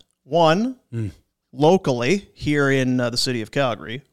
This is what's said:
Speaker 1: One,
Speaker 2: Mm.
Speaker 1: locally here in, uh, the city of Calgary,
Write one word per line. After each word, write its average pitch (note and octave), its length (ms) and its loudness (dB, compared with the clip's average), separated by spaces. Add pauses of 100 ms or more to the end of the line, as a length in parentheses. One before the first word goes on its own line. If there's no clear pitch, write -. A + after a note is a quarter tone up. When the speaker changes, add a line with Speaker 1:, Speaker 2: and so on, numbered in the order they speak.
(240)
Speaker 1:
One, E3+ 540 2 (140)
Speaker 2:
Mm. A2+ 200 -6 (420)
Speaker 1:
locally D3+ 800 2
here C#3+ 380 0
in, B2+ 280 0
uh, A#2+ 120 -2
the A#2+ 60 -6
city B2 260 -4
of G#2 80 -14
Calgary, A#2+ 500 -4 (120)